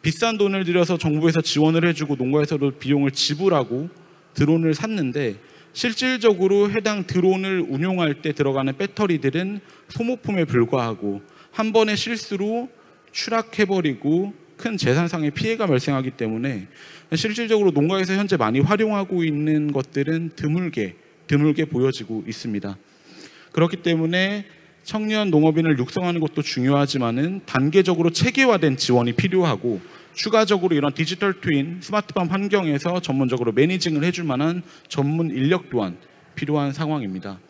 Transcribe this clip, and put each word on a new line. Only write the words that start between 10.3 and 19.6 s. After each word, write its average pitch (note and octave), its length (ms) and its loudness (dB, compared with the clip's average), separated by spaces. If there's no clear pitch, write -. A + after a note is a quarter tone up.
불과하고 A2+ 760 0
한 A3 200 -2
번의 G#3+ 240 2
실수로 A3 720 -4
추락해버리고 F#3+ 1200 0
큰 A3+ 180 -4
재산상의 D#3+ 560 0
피해가 A3 360 -2
발생하기 C3 440 0
때문에 A2+ 560 -6
실질적으로 G#3+ 560 2
농가에서 F3+ 440 2
현재 G3 220 0
많이 A#2+ 220 2
활용하고 G3 640 2
있는 D3+ 480 0